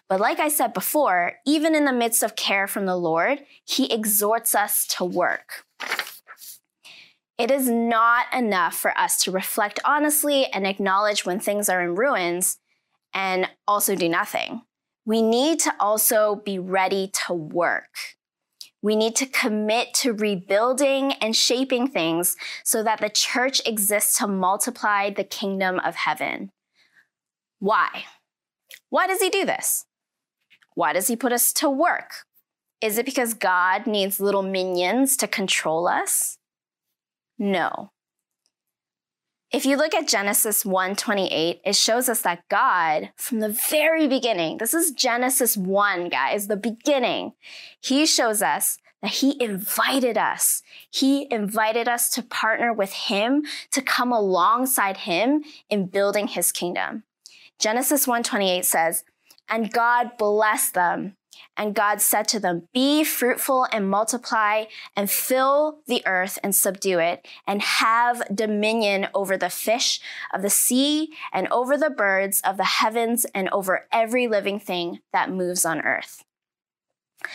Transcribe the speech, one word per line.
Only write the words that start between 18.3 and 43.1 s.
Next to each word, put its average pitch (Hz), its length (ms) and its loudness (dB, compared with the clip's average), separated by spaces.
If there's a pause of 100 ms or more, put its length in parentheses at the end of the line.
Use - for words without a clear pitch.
We 208 140 0
need 226 200 2
to 269 100 0
commit 214 720 -2
to 247 180 0
rebuilding 233 1000 0
and 220 220 -2
shaping 254 520 2
things 170 480 0 (280)
so 226 200 0
that 214 160 0
the 214 100 -2
church 254 560 0
exists 208 540 0
to 220 80 0
multiply 202 840 0
the 202 140 -4
kingdom 190 560 -2
of 170 160 -4
heaven. - 560 -4 (1080)
Why? 190 440 0 (840)
Why 339 180 2
does 381 140 0
he 381 80 2
do 392 160 0
this? - 400 -2 (920)
Why 160 180 2
does 190 140 0
he 233 80 0
put 233 160 -2
us 240 220 0
to 302 160 0
work? - 560 -2 (560)
Is 220 160 0
it 240 80 -2
because 247 280 -2
God 185 540 2
needs 202 320 0
little 196 240 2
minions 190 760 0
to 208 100 -2
control 175 600 -2
us? - 500 -2 (1040)
No. 196 520 -2 (1600)
If 269 160 0
you 277 100 4
look 311 160 2
at 330 140 0
Genesis 202 580 0
one 185 300 0
twenty-eight, 170 680 -2
it 196 120 0
shows 240 340 2
us 226 120 -2
that 175 280 -2
God, 185 640 0